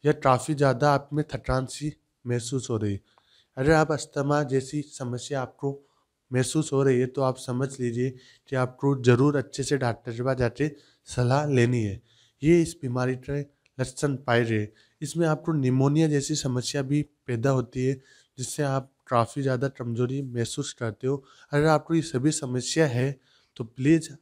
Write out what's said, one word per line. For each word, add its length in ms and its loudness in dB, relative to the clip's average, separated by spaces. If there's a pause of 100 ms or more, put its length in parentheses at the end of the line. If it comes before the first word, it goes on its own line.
या 100 2
काफ़ी 420 2
ज़्यादा 380 4
आप 200 -2
में 120 -2
थकान 420 -4
सी 260 -10 (320)
महसूस 440 -4
हो 80 -2
रही 160 -2
है। 80 -8 (560)
अगर 160 2
आप 180 4
अस्थमा 540 -2
जैसी 440 -2
समस्या 520 -8
आपको 380 -6 (520)
महसूस 420 0
हो 100 2
रही 160 4
है 80 2
तो 140 -4
आप 180 0
समझ 300 -4 (100)
लीजिए 380 -2 (340)
कि 40 -4
आपको 480 0
ज़रूर 340 6
अच्छे 260 -4
से 140 0
डॉक्टर 360 -4
के 100 -6
पास 140 0
जाके 340 0 (360)
सलाह 400 2
लेनी 360 2
है। 180 -4 (400)
ये 200 6
इस 200 -2
बीमारी 360 -2
के 220 -6 (380)
लक्षण 400 -2
पाए 280 2
गए। 220 0 (340)
इसमें 260 -2
आपको 260 -2
निमोनिया 540 4
जैसी 280 0
समस्या 460 -4
भी 200 0 (260)
पैदा 220 0
होती 360 -2
है, 80 0 (440)
जिससे 260 -6
आप 260 -2 (180)
काफ़ी 340 0
ज़्यादा 280 0
कमज़ोरी 540 -4
महसूस 500 -4
करते 340 -6
हो। 80 0 (360)
अगर 160 2
आपको 260 2
ये 80 2
सभी 300 0
समस्या 560 -2
है 220 0 (480)
तो 60 -8
प्लीज 440 0 (140)